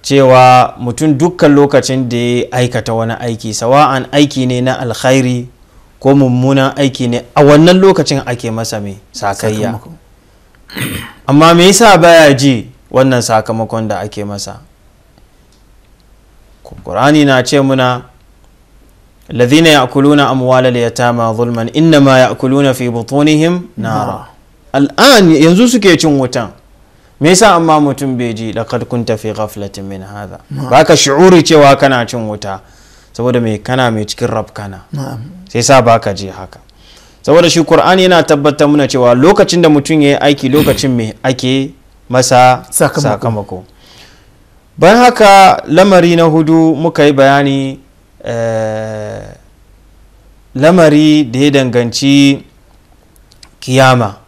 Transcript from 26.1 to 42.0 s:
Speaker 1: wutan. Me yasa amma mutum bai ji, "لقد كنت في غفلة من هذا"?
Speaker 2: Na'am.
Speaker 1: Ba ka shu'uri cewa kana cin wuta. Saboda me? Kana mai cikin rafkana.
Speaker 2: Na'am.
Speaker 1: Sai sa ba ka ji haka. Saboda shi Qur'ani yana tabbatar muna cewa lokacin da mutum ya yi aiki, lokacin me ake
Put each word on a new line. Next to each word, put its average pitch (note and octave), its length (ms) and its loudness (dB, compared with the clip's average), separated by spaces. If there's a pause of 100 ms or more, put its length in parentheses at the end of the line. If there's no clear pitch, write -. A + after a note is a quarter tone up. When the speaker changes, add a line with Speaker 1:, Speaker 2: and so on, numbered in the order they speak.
Speaker 1:
wutan. B2 280 -6 (720)
Me D3 100 2
yasa F#3+ 260 4
amma D#3+ 240 2
mutum C3+ 380 -2
bai A#2+ 160 -6
ji, A2 200 -10
"لقد A#2 300 -6
كنت A#2 280 -6
في G#2+ 200 -6
غفلة G2+ 480 -10
من G2 240 -14
هذا"? G2 340 -18 (140)
Speaker 2:
Na'am. C3+ 180 -10
Speaker 1:
Ba C#3 160 4
ka E3+ 100 2
shu'uri E3 480 4
cewa C#3+ 360 4
kana C3 260 0
cin A#2+ 220 -10
wuta. G#2 320 -10 (540)
Saboda B2 280 -4
me? A2 160 -4
Kana B2 340 -4
mai G#2+ 140 -4
cikin A#2+ 220 -8
rafkana. G#2 520 -10 (140)
Speaker 2:
Na'am. C3+ 260 -12 (300)
Speaker 1:
Sai A#2+ 140 -6
sa C3+ 180 4
ba A#2 180 2
ka G#2+ 140 -6
ji F#2+ 140 -10
haka. F#2 320 -18 (640)
Saboda E3+ 260 2
shi D#3+ 140 0
Qur'ani F3 400 2
yana F3 200 2
tabbatar D3 440 0
muna D3 200 0
cewa B2 280 2
lokacin F3 460 2
da E3 80 4
mutum D3+ 320 0
ya C#3+ 80 2
yi C#3 100 0
aiki, C#3 300 -2
lokacin B2+ 420 0
me A2+ 220 -4 (100)
ake C3 480 -4 (380)